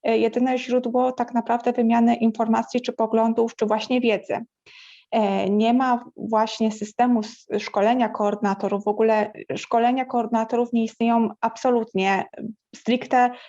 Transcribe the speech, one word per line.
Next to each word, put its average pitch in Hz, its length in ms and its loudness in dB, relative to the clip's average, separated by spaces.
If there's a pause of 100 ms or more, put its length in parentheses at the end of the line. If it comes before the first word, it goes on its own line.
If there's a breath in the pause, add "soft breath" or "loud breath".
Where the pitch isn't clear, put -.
e, 226 140 2
jedyne 240 400 0
źródło 247 540 0
tak 247 220 -6
naprawdę 240 400 0
wymiany 233 420 4
informacji 226 680 0
czy 247 120 -6
poglądów, 226 640 0
czy 220 100 0
właśnie 220 360 -2
wiedzy. 226 440 -2 (640 loud breath)
E, 196 380 0
nie 214 240 2
ma 247 320 0 (100)
właśnie 220 560 0
systemu 233 480 0
s-, - 280 -10 (120)
szkolenia 220 500 0
koordynatorów. 202 720 -2
W - 40 -4
ogóle 214 440 2 (240)
szkolenia 247 500 0
koordynatorów 233 680 -2
nie 226 100 2
istnieją 226 460 0 (120)
absolutnie, 220 840 0 (500)
stricte, 247 560 2 (180 loud breath)